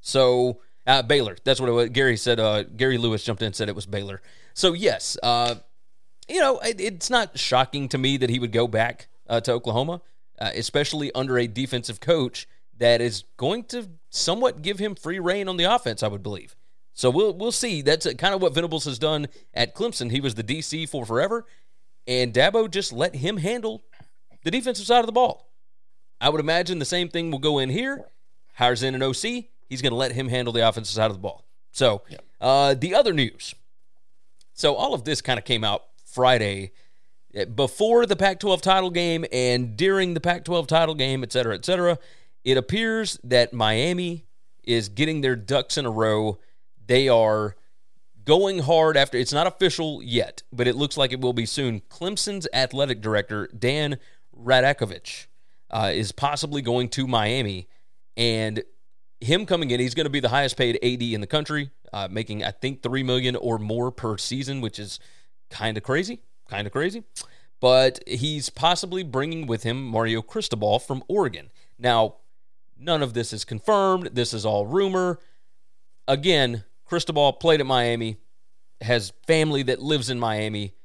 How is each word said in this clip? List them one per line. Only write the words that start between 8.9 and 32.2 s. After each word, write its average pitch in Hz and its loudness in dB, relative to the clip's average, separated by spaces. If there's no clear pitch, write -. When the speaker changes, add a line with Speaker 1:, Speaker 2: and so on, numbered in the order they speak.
Speaker 1:
uh, 117 2
to 123 -2
Oklahoma, 123 -2
uh, 107 -4
especially 143 -2
under 131 0
a 120 2
defensive 120 -4
coach 156 0
that 117 6
is 117 -2
going 208 -2
to 240 -8
somewhat 214 0
give 190 -4
him 202 -2
free 175 -6
reign 190 -2
on 185 -4
the 170 2
offense, 180 2
I 110 0
would 101 -6
believe. 98 -10
So 127 4
we'll, 185 4
we'll 220 -2
see. 196 -2
That's, 151 2
uh, 143 -2
kind 185 2
of 196 -2
what 170 2
Venables 160 0
has 131 -6
done 151 0
at - 0
Clemson. 190 -4
He 131 0
was 135 -2
the 113 -6
D 139 -4
C 156 -6
for 135 -6
forever, 165 0
and 127 2
Dabo 196 4
just 185 -2
let 143 0
him 180 -2
handle 220 -4
the 165 0
defensive 233 -2
side 240 8
of 233 2
the 226 -4
ball. - 2
I 123 4
would 151 2
imagine 170 0
the 143 -2
same 175 -2
thing 170 -4
will 139 -4
go 147 2
in 131 0
here. 254 -4
Hires 123 4
in 135 0
an 131 -2
O 135 0
C. 233 -6
He's 127 -8
gonna 123 2
let 127 0
him 131 -4
handle 120 -2
the 113 4
offensive 107 0
side 110 2
of 98 -8
the 92 -12
ball. - -10
So, 110 2
Speaker 2:
Yeah. 151 -16